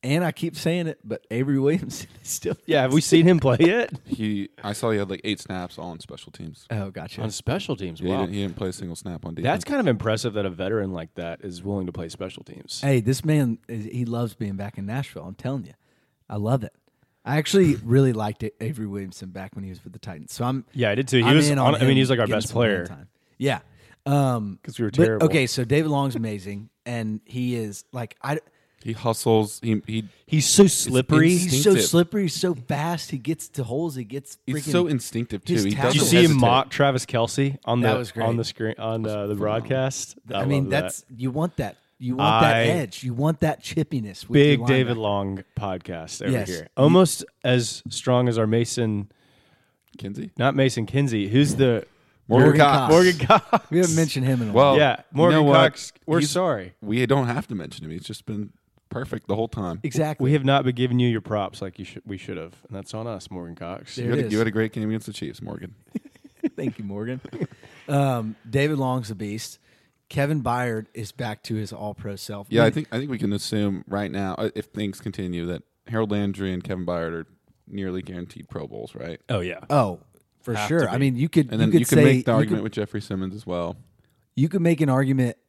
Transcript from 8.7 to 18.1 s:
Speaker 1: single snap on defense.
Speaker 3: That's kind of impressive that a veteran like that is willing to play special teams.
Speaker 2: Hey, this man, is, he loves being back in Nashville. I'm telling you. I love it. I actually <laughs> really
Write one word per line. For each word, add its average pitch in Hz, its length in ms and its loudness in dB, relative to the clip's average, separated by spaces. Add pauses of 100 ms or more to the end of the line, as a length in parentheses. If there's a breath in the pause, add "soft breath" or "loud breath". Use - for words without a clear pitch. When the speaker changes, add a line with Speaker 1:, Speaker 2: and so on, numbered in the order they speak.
Speaker 1:
single 87 220 -10
snap 87 300 -12
on 82 80 -10
defense. 85 180 -2
Speaker 3:
That's 175 140 -4
kind 277 140 -4
of 220 80 0
impressive 110 460 -2
that 101 120 -4
a 92 60 -4
veteran 95 420 -4
like 82 220 -10
that 85 280 -10
is 87 200 -12
willing 98 240 -4
to 90 40 -8
play 82 180 -10
special - 340 -12
teams. - 380 -16
Speaker 2:
Hey, 135 180 2
this 127 260 -2
man, 143 320 0 (100)
is, 110 180 -8
he 120 200 -6
loves 117 300 -6
being 101 220 -8
back 101 200 -10
in 98 80 -10
Nashville. 113 380 -8
I'm 92 100 -14
telling 131 320 -8
you. 67 80 -20 (560)
I 104 60 -10
love 110 280 0
it. - 80 -12 (540)
I 131 120 0
actually 160 380 4
<laughs> 107 100 -10
really 131 260 4